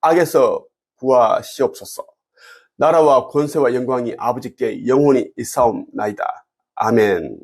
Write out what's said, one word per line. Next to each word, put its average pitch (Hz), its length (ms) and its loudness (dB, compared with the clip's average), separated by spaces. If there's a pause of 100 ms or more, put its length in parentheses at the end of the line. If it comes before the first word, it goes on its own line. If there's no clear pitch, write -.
악에서 156 640 2 (320)
구하시옵소서. - 1080 0 (680)
나라와 147 520 2
권세와 147 460 -2
영광이 123 420 -4
아버지께 123 720 -6
영원히 131 500 2
있사옵나이다. 107 1080 -4 (280)
아멘. 104 680 0